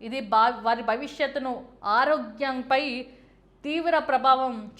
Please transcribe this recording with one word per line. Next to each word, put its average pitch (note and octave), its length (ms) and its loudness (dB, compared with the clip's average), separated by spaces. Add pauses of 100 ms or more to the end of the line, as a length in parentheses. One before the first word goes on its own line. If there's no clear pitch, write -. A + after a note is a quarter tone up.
ఇది A#3 180 -8
బా-, A3 420 2
వారి A#3 200 0
భవిష్యత్తును, C4+ 800 -4 (200)
ఆరోగ్యంపై C4+ 1200 0 (580)
తీవ్ర D#4+ 340 0
ప్రభావం C4 800 2